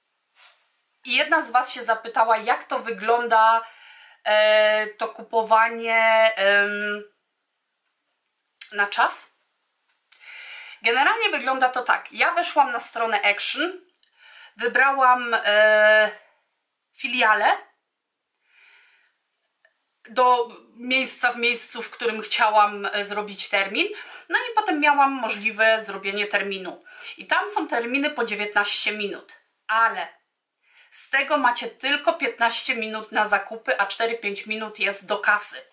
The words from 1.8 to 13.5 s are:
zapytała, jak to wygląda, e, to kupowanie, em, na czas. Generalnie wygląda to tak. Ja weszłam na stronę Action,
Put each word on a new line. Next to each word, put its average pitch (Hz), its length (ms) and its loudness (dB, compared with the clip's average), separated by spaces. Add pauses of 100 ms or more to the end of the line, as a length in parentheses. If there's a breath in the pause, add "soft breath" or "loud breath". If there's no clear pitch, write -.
zapytała, 226 540 0
jak 220 280 -2
to 262 140 -6
wygląda, 226 840 2 (600 loud breath)
e, 214 640 4
to 226 220 -8
kupowanie, 226 1300 2
em, 208 680 0 (1700)
na 202 140 -2
czas. - 520 -4 (1400 loud breath)
Generalnie 339 480 2
wygląda 262 380 0
to 247 140 -4
tak. - 300 -2
Ja 311 220 0
weszłam 302 380 0
na 240 80 -6
stronę 226 420 -4
Action, 277 580 -2 (760 loud breath)